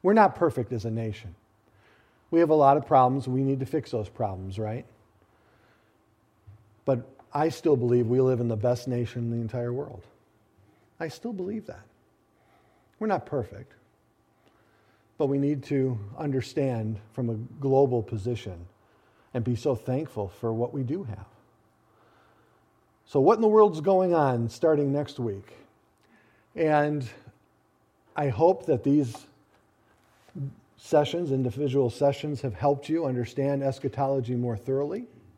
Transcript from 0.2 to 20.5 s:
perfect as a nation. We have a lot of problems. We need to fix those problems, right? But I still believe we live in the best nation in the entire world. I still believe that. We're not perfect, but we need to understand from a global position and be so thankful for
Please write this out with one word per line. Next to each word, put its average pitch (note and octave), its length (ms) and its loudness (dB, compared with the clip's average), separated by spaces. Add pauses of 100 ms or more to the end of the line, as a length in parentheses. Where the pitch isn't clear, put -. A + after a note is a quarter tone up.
perfect C3+ 380 0
as A2 100 -6
a A2+ 80 -4
nation. A2 420 -8 (960)
We E3+ 100 4
have E3 80 4
a D#3 60 6
lot C#3 200 8
of C3 100 0
problems. C3 440 4
We C3 140 0
need C3+ 180 0
to B2+ 40 -4
fix - 260 -4
those A2 180 -4
problems, F#2+ 500 -6
right? A2 260 -6 (2000)
But B2 240 0 (260)
I D3+ 140 2
still D3+ 300 2
believe A#2+ 300 2
we B2+ 120 2
live C3 220 2
in A#2 80 -2
the A2 80 -2
best B2 320 -2
nation A#2+ 340 -4
in A#2 80 -4
the A#2 60 -4
entire A#2+ 340 -6
world. B2 320 -10 (960)
I E3 80 -6
still A3+ 240 -10
believe G3 360 -8
that. - 180 -18 (1120)
We're A3 80 -2
not F#3+ 180 0
perfect, - 460 -6 (1500)
but D3 100 0
we C#3 100 0
need C#3 260 0
to C3 340 -2 (200)
understand B2+ 840 -4 (140)
from B2 160 -4
a A2+ 60 -2 (260)
global C3+ 420 4
position G2+ 640 -8 (680)
and A#2+ 120 -4
be B2 100 -2
so C3 200 -2
thankful B2+ 520 -6
for A2+ 240 -6